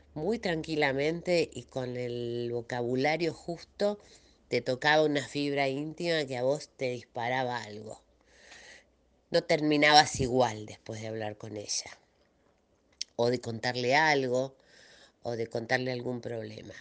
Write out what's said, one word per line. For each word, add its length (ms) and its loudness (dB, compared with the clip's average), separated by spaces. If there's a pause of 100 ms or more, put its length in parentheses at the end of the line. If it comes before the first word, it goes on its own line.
(140)
muy 240 -2
tranquilamente 1120 0
y 120 -12
con 320 -6
el 560 -4
vocabulario 840 0
justo 680 -6 (500)
te 120 0
tocaba 440 4
una 200 0
fibra 440 -2
íntima 560 -2
que 120 -6
a 60 -2
vos 320 0
te 140 -4
disparaba 760 -4
algo. 380 -14 (1300)
No 120 4
terminabas 760 6
igual 460 2
después 360 -12
de 60 -8
hablar 300 -6
con 180 -12
ella, 420 -8 (1160)
o 140 2
de 100 0
contarle 560 0
algo, 600 2 (680)
o 120 -6
de 140 -4
contarle 440 -2
algún 300 -6
problema. 600 -10